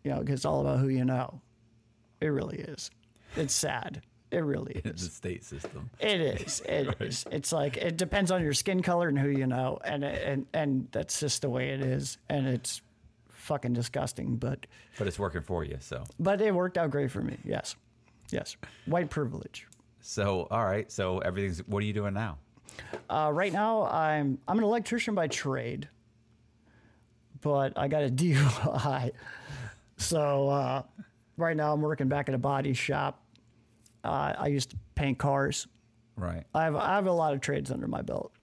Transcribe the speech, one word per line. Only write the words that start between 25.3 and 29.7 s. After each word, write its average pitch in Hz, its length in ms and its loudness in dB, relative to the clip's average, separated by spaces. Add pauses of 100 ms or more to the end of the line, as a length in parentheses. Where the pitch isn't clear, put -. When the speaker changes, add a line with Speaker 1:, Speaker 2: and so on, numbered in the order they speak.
Speaker 1:
but 139 360 2
I 143 120 0
got 151 140 2
a 135 80 2
<laughs> 127 120 2
D 180 60 4
U 139 100 6 (260)
I. 131 460 0 (880)